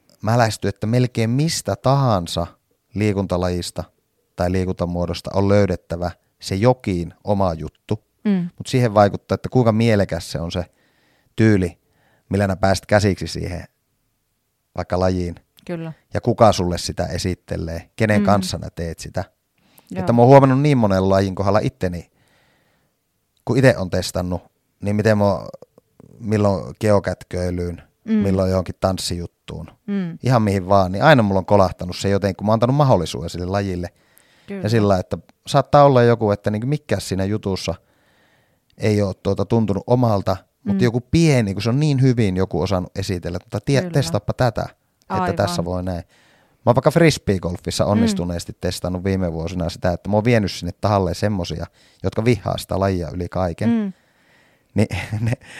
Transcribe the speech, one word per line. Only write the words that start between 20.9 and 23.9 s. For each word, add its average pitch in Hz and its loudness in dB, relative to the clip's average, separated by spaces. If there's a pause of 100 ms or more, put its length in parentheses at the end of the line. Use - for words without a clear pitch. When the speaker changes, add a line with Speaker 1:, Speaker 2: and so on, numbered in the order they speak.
Speaker 1:
lajin 95 2
kohdalla 98 2
itteni, 90 -6 (1300)
kun 113 0
ite 127 4
on 92 -4
testannut, 90 -4 (400)